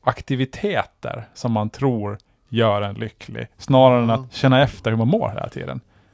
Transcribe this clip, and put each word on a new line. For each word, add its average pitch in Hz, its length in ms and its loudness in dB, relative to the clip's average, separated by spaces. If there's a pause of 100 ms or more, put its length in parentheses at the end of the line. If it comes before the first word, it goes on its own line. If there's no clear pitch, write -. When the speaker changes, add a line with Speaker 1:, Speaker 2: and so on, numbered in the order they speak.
Speaker 1:
aktiviteter - 1300 -4
som 120 180 -4
man 107 180 0
tror 107 480 -4 (320)
gör 110 320 2
en 101 140 -6
lycklig, 113 520 -12 (100)
snarare 131 460 6
än 113 60 2
Speaker 2:
Ja. 113 60 2
Speaker 1:
att 131 180 -8
känna 131 280 4
efter - 300 -2
hur 110 60 0
man 113 100 2
mår 196 220 0
hela - 200 -8
tiden. - 300 -10 (340)